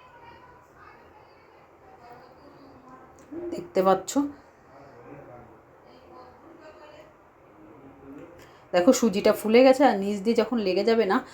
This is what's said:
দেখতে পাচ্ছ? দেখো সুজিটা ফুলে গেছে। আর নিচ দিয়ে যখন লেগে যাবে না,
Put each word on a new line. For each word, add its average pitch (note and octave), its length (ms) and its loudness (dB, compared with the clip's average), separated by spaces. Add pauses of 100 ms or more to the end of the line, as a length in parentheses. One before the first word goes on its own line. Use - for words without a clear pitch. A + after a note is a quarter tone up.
(3500)
দেখতে F#3+ 320 -6
পাচ্ছ? F#3+ 360 -2 (4000)
দেখো F3+ 200 4
সুজিটা G#3+ 400 0
ফুলে A3 300 4
গেছে। C4 220 6
আর A3 140 2
নিচ G3+ 220 -6
দিয়ে A3 160 -2
যখন A3+ 220 -2
লেগে F#3+ 260 -2
যাবে A3+ 220 0
না, G#3+ 280 -2